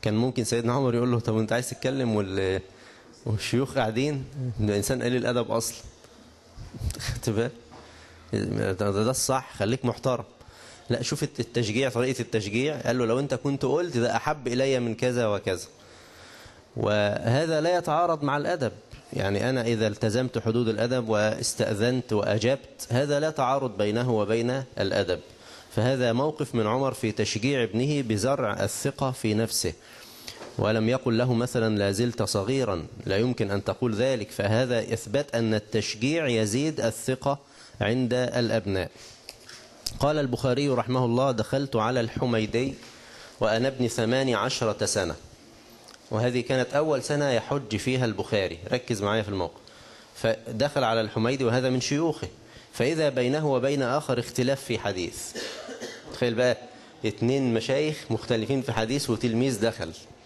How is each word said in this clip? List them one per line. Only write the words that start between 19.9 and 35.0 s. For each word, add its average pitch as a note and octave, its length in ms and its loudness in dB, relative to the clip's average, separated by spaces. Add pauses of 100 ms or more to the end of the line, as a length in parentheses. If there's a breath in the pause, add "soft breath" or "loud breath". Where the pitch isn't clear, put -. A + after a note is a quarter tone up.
حدود A2+ 300 2
الأدب A#2 400 0
واستأذنت A2 1040 2
وأجبت، G#2+ 760 0
هذا C#3+ 320 2
لا D#3 100 2
تعارض C3 460 0
بينه G#2+ 340 2
وبين A2+ 400 2 (280)
الأدب. F#2 420 0 (560 loud breath)
فهذا B2 360 2
موقف C#3+ 420 0
من A2+ 120 2
عمر B2+ 280 2
في A2 180 -2
تشجيع A#2 500 0
ابنه B2+ 400 0
بزرع A2 640 0
الثقة C3+ 460 -2
في A2 240 0
نفسه، G#2+ 380 0 (840 loud breath)
ولم A2 300 4
يقل B2 300 2
له B2 160 4
مثلًا: A2+ 440 0
"لا G2+ 140 2
زلت A#2 300 0
صغيرًا"، G2+ 640 0 (200)
لا G2 120 2
يمكن A2+ 320 0
أن G2+ 140 -2
تقول A2 300 0
ذلك، A#2 360 0
فهذا A2+ 500 2
إثبات A2+ 540 -4